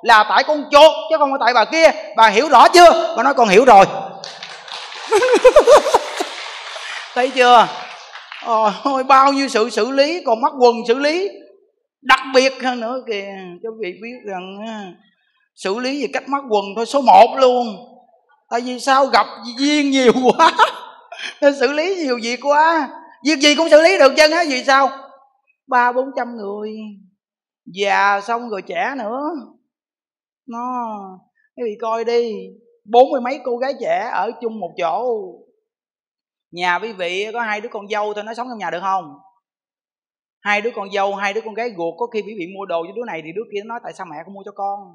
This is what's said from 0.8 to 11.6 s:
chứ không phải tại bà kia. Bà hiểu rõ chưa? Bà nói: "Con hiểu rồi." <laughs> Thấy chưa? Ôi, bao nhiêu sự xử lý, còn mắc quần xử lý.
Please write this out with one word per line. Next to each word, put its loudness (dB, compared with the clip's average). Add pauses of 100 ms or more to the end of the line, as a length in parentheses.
chứ 2
không 2
phải -4
tại 2
bà 4
kia. 4 (240)
Bà 6
hiểu 2
rõ 8
chưa? 6
Bà -2
nói: 0
"Con 2
hiểu 6
rồi." 10 (1200)
<laughs> 6 (1300)
Thấy -2
chưa? 6 (1160)
Ôi, -2
bao 6
nhiêu -2
sự -2
xử -2
lý, 0
còn -2
mắc -2
quần 4 (120)
xử 0
lý. -2 (720)